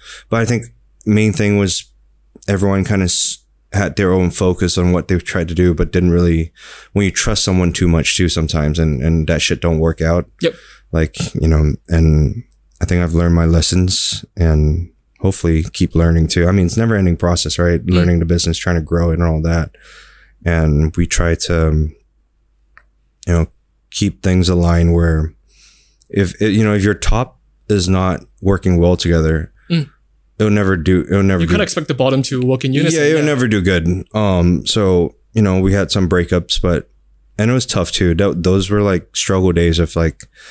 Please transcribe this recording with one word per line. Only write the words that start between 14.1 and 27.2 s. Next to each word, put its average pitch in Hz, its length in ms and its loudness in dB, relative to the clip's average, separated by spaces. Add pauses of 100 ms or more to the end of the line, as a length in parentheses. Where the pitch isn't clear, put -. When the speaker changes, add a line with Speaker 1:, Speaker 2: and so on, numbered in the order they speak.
Speaker 1:
and 80 560 0 (280)
hopefully 85 520 0
keep - 240 -2
learning 82 320 2
too. 87 220 0
I - 20 2
mean, 95 140 4
it's 85 100 -2
never 113 220 0
ending 90 180 2
process, 87 420 -2
right? 87 260 0
Speaker 2:
Mm. 90 100 -2
Speaker 1:
Learning 87 260 2
the 82 60 0
business, 85 320 0
trying 87 180 -2
to 82 60 0
grow 85 300 0
it - 20 0
and 82 100 0
all 80 200 0
that. 82 280 -2 (760)
And 80 520 0
we 87 100 0
try 85 280 0
to, 80 340 -2
um, 76 260 -2 (1300)
you 90 80 -2
know, 82 140 2 (440)
keep - 300 -4
things 92 280 2
aligned 85 440 2
where 80 400 0 (760)
if, 92 320 -2
you 110 240 2
know, 104 80 2
if 101 100 0
your 101 100 2
top - 460 -2 (300)